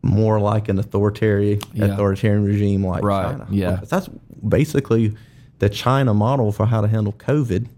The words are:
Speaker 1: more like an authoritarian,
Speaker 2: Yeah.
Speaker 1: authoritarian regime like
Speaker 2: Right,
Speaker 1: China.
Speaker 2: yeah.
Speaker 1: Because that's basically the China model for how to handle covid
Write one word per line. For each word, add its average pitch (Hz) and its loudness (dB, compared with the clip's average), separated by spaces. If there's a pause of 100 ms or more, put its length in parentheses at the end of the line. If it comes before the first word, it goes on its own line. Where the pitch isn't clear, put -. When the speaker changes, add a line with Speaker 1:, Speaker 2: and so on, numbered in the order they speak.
Speaker 1:
more 107 2
like 104 0
an 98 2
authoritarian, 101 0 (140)
Speaker 2:
Yeah. 104 0
Speaker 1:
authoritarian 101 0
regime 101 0
like 87 -2
Speaker 2:
Right, 98 0
Speaker 1:
China. - -10
Speaker 2:
yeah. 95 0
Speaker 1:
Because 95 -4
that's 185 -4 (380)
basically 113 0 (460)
the 101 4
China 131 0
model 110 0
for 107 -2
how 113 0
to 104 0
handle 107 0
covid 123 -2 (120)